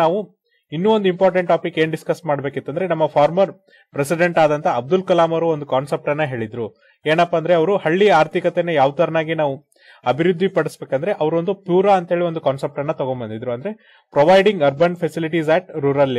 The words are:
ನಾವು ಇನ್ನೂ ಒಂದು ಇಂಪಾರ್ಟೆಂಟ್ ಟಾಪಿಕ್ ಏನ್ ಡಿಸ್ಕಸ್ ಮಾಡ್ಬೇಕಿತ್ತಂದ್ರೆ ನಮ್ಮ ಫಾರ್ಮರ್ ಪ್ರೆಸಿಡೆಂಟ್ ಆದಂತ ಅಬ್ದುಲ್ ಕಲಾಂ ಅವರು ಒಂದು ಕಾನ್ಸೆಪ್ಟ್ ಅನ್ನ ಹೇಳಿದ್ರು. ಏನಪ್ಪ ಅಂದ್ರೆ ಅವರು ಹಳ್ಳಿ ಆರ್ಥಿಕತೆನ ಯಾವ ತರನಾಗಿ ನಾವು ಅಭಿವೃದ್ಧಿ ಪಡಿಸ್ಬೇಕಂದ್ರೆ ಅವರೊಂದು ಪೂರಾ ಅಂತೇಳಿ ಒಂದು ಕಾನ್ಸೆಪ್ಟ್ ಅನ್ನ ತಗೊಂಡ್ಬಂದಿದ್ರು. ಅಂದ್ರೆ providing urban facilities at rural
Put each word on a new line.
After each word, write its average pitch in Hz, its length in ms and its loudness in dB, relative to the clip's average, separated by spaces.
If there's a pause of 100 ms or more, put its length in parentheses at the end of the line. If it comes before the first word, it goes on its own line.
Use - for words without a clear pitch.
ನಾವು 165 160 0 (520)
ಇನ್ನೂ 170 240 0
ಒಂದು 202 120 0
ಇಂಪಾರ್ಟೆಂಟ್ 180 420 0
ಟಾಪಿಕ್ 170 300 -2
ಏನ್ 160 120 0
ಡಿಸ್ಕಸ್ 160 340 -6
ಮಾಡ್ಬೇಕಿತ್ತಂದ್ರೆ 139 600 -4
ನಮ್ಮ 160 180 0
ಫಾರ್ಮರ್ 156 460 2 (400)
ಪ್ರೆಸಿಡೆಂಟ್ 165 520 0
ಆದಂತ 147 240 0
ಅಬ್ದುಲ್ 147 360 -2
ಕಲಾಂ 170 280 2
ಅವರು 165 180 0
ಒಂದು 151 160 -4
ಕಾನ್ಸೆಪ್ಟ್ 143 440 -2
ಅನ್ನ 147 140 -2
ಹೇಳಿದ್ರು. 117 420 -6 (400)
ಏನಪ್ಪ 170 300 2
ಅಂದ್ರೆ 165 180 0
ಅವರು 165 200 2 (100)
ಹಳ್ಳಿ 185 260 2
ಆರ್ಥಿಕತೆನ 175 600 2
ಯಾವ 143 220 2
ತರನಾಗಿ 160 500 -2
ನಾವು 143 120 0 (580)
ಅಭಿವೃದ್ಧಿ 170 360 0
ಪಡಿಸ್ಬೇಕಂದ್ರೆ 156 640 -4
ಅವರೊಂದು 170 420 -2 (140)
ಪೂರಾ 190 320 4
ಅಂತೇಳಿ 175 320 -2
ಒಂದು 165 160 -6
ಕಾನ್ಸೆಪ್ಟ್ 139 320 -4
ಅನ್ನ 143 120 -4
ತಗೊಂಡ್ಬಂದಿದ್ರು. 123 640 -6
ಅಂದ್ರೆ 156 140 -8 (440)
providing 190 420 4 (120)
urban 165 240 2 (100)
facilities 160 440 -4 (100)
at 185 80 -4 (200)
rural 139 340 2